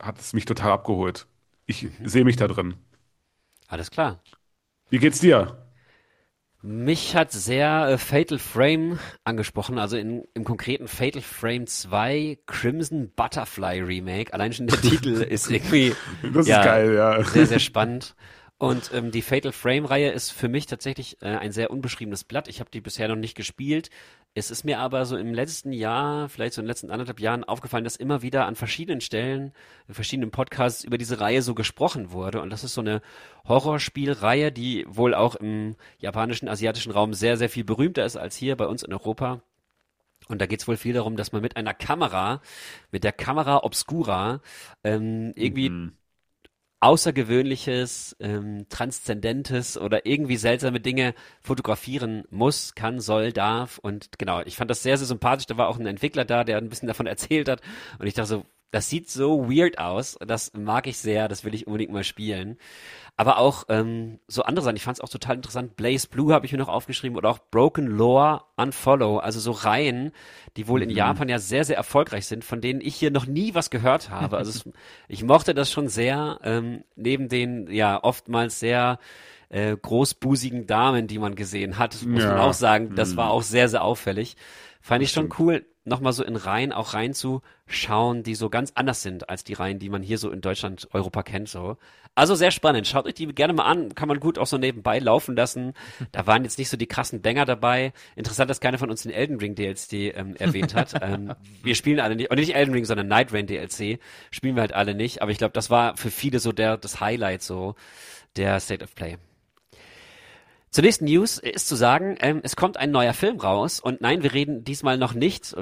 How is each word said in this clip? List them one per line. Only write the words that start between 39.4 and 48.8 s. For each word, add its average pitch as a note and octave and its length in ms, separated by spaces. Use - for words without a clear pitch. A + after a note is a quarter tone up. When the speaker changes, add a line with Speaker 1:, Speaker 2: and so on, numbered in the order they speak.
Speaker 2:
Und G#2 120
da G2 60
geht's G2+ 220
wohl A2+ 100
viel A#2+ 160
darum, A2 220
dass G#2 160
man G#2+ 100
mit A#2 140
einer G#2+ 180
Kamera, A#2 680
mit G2 120
der G#2 80
Kamera C#3 520
Obscura, A#2 760
ähm, A2 520
irgendwie B2 340
Speaker 1:
Mhm. F2 220
Speaker 2:
Außergewöhnliches, B2+ 1400
ähm, G#2 500
Transzendentes A#2+ 1040